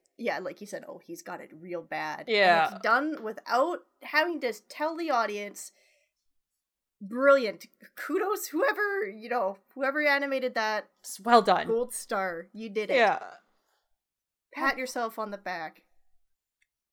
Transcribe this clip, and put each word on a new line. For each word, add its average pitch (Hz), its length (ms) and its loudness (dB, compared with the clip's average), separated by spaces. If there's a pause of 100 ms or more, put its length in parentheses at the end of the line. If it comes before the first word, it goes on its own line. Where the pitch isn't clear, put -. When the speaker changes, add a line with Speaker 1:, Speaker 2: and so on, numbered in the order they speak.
(160)
Speaker 1:
yeah, 190 240 -2
like 180 200 -10
you 208 60 -14
said, 170 220 -10
"Oh, 156 160 -14
he's 170 180 -14
got 175 180 -10
it 156 120 -18
real 170 300 -10
bad." 156 440 -8
And 226 100 0
Speaker 2:
Yeah. 175 360 6
Speaker 1:
it's 190 100 -14
done 254 400 0
without 233 580 -2 (220)
having 311 380 -2
to 240 120 -2 (160)
tell 311 280 -4
the 320 140 -4
audience. 208 600 -2 (1300)
Brilliant. 240 680 4 (300)
Kudos, 381 520 -2
whoever, 403 580 0
you 214 220 -12
know, 202 300 -2 (160)
whoever 277 300 -2
animated 277 500 0
that. 214 340 -2 (160)
Speaker 2:
S-, - 160 -14
well 233 220 8
done. 170 240 4
Speaker 1:
Gold 240 260 -2
star. 190 600 -6
You 220 160 -10
did 208 200 -2
it. - 60 4
Speaker 2:
Yeah. 208 220 6 (1400)
Speaker 1:
Pat 277 240 0
yourself 247 400 -6
on 214 120 -6
the 202 80 -10
back. 175 440 -8 (1120)